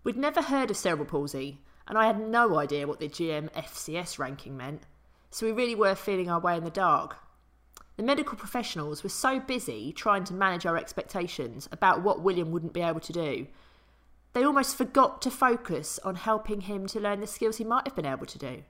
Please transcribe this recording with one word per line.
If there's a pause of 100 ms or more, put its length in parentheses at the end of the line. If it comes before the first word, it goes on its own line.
We'd
never
heard
of
cerebral
palsy, (260)
and
I
had
no
idea
what
the
G
M
F
C
S
ranking
meant, (460)
so
we
really
were
feeling
our
way
in
the
dark. (800)
The
medical
professionals
were
so
busy
trying
to
manage
our
expectations
about
what
William
wouldn't
be
able
to
do, (840)
they
almost
forgot
to
focus
on
helping
him
to
learn
the
skills
he
might
have
been
able
to
do.